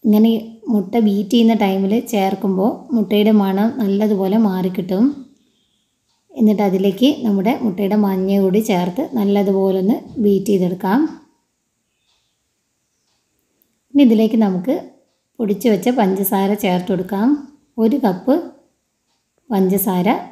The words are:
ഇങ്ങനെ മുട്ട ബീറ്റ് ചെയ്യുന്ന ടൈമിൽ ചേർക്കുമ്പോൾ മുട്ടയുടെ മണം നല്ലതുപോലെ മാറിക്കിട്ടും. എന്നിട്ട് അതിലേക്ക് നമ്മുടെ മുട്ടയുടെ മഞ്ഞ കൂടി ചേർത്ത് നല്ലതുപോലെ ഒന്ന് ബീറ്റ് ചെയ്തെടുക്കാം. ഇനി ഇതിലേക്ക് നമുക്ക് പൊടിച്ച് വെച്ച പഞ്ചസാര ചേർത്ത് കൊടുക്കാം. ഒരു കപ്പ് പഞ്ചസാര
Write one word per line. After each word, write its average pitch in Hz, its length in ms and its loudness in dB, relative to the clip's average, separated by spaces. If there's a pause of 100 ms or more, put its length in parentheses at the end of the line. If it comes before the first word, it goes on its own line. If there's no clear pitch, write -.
ഇങ്ങനെ 220 260 4 (400)
മുട്ട 196 200 -2 (140)
ബീറ്റ് 202 280 -2
ചെയ്യുന്ന 226 280 4
ടൈമിൽ 196 300 0 (180)
ചേർക്കുമ്പോൾ 190 600 0 (220)
മുട്ടയുടെ 214 380 2 (100)
മണം 196 260 0 (140)
നല്ലതുപോലെ 196 540 0 (120)
മാറിക്കിട്ടും. 185 560 -2 (1300)
എന്നിട്ട് 214 300 2
അതിലേക്ക് 190 400 0 (160)
നമ്മുടെ 202 280 0 (120)
മുട്ടയുടെ 196 400 -2
മഞ്ഞ 190 380 0
കൂടി 190 260 2
ചേർത്ത് 180 340 -2 (160)
നല്ലതുപോലെ 196 640 0
ഒന്ന് 208 140 0 (280)
ബീറ്റ് 196 280 2
ചെയ്തെടുക്കാം. 190 480 0 (3000)
ഇനി 285 160 4
ഇതിലേക്ക് 220 380 4
നമുക്ക് 185 300 -2 (640)
പൊടിച്ച് 208 340 -4
വെച്ച 190 160 0 (120)
പഞ്ചസാര 196 500 0 (140)
ചേർത്ത് 180 280 -2
കൊടുക്കാം. 196 360 -2 (540)
ഒരു 226 240 2
കപ്പ് 202 300 0 (1160)
പഞ്ചസാര 190 540 0 (240)